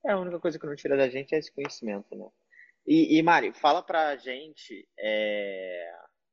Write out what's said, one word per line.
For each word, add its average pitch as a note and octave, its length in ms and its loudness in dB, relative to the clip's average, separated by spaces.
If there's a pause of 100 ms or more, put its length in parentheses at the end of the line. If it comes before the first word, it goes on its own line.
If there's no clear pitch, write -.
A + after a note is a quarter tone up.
É, C4+ 60 -2
a G3 80 0
única F3 200 -6
coisa D#3+ 200 -4
que - 60 -12
não D3 100 -8
tira C#3+ 220 0
da C3+ 120 4
gente C3+ 240 -6
é D#3 60 2
esse D3+ 120 -10
conhecimento, G#2+ 640 -8
né? G2+ 140 -16 (560)
E, D#3 320 6
e, D#3+ 60 6
Mari, D#3 300 4
fala D#3 280 2
pra D#3 360 -2
gente, C3 720 -14 (120)
é... G2 960 -2 (380)